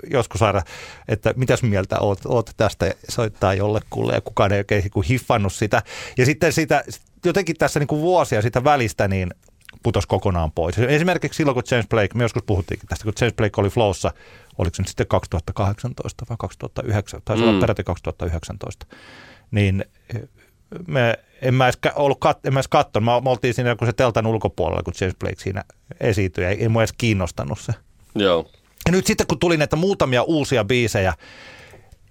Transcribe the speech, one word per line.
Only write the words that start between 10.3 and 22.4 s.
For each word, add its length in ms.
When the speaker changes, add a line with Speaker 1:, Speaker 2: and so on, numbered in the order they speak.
Speaker 1:
pois. 260
Esimerkiksi 600
silloin, 180
kun 160
James 180
Blake, 280
me 60
joskus 220
puhuttiinkin 440
tästä, 140
kun 180
James 120
Blake 280
oli 80
Flowssa, 420
oliko 180
se 60
nyt 60
sitten 200
kaksituhattakahdeksantoista 1200
vai 100
kaksituhattayhdeksän, 880
taisi 180
olla 100
Speaker 2:
Mm. 60
Speaker 1:
peräti 240
kaksituhattayhdeksäntoista, 1040
niin, 340
eh, 60
me, 320
en 120
mä 120
edes 120
kä-, 80
ollut 300
kat-, 180